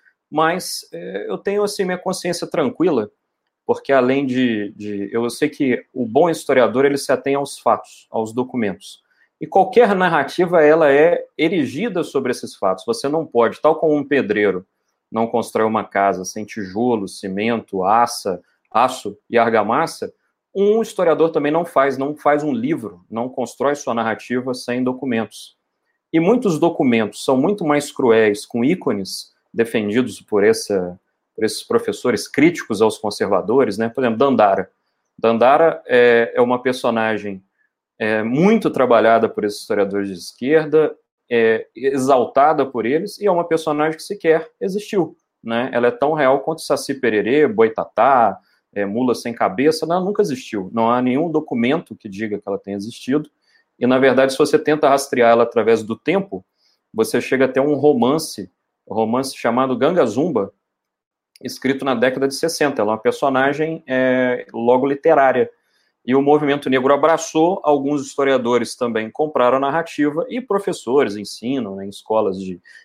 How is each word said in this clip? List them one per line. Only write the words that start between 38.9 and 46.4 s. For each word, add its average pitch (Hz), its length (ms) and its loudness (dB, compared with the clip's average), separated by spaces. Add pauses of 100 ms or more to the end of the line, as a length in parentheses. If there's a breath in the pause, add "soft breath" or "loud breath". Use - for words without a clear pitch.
por 101 140 -8
esses 104 180 -4
historiadores 101 460 -2
de 98 60 -8
esquerda, 151 840 0 (340)
é, 113 460 2
exaltada 135 920 2
por 120 200 -4
eles, 160 340 -4
e 202 60 -2
é 202 60 2
uma 170 160 0
personagem 156 500 -2
que - 60 -16
sequer 165 460 0 (100)
existiu, 196 580 -4 (260)
né? 117 300 -2
Ela 120 140 2
é 120 40 2
tão 143 220 0
real 139 280 2